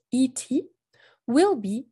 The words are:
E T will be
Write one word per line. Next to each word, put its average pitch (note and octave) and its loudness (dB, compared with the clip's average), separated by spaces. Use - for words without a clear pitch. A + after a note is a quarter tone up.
E C4 2
T - -6
will E4+ 2
be G#3+ -6